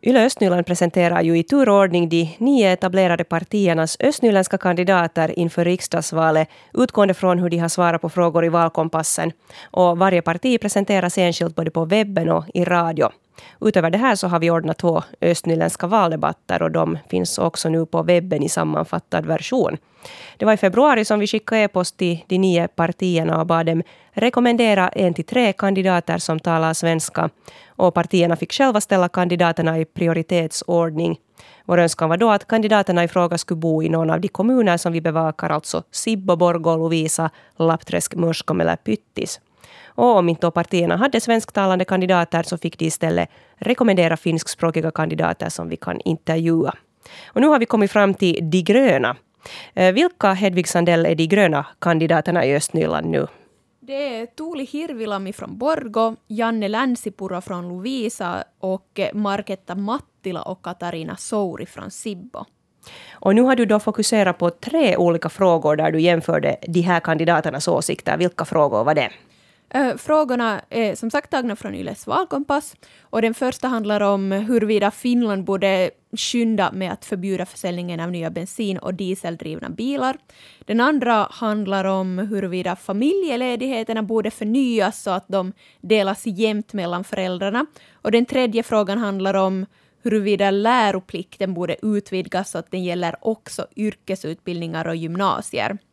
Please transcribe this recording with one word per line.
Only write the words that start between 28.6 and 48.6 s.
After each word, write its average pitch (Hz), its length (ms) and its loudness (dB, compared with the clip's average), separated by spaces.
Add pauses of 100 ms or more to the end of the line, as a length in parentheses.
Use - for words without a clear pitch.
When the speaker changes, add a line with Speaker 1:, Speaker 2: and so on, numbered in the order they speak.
Speaker 1:
ställa 180 280 2
kandidaterna 170 680 2
i 160 60 0
prioritetsordning. 165 1300 0 (460)
Vår 180 120 2
önskan 170 320 2
var 170 80 2
då 226 120 4
att 202 180 2
kandidaterna 208 560 2
i 170 40 2
fråga 175 300 0
skulle 165 220 -4
bo 160 240 0
i 165 60 0
någon 160 200 0
av 165 120 2
de 196 60 -2
kommuner 214 500 2
som 165 160 -4
vi 165 80 -2
bevakar, 160 480 -2
alltså 156 420 -4
Sibbo, 190 440 -2
Borgå, 165 400 2
Lovisa, 160 540 0 (280)
Lappträsk, 165 580 0
Mörskom 170 460 -2
eller - 140 0
Pyttis. - 640 -8 (460)
Och 240 300 4
om 175 120 4
inte 170 180 0
då 170 40 0
partierna 170 440 0
hade 240 260 0
svensktalande 196 640 0
kandidater 180 580 0
så 170 140 -6
fick - 220 -8
de 160 60 -2
istället - 440 -2 (260)
rekommendera 190 640 2
finskspråkiga 160 720 -2
kandidater 160 580 -2
som - 200 -10
vi 160 80 -8
kan - 280 -8
intervjua. 165 680 0 (540)
Och - 140 0
nu 285 60 6
har 302 120 6
vi 233 60 2
kommit 208 260 2
fram 196 220 4
till 170 360 0
De 180 120 4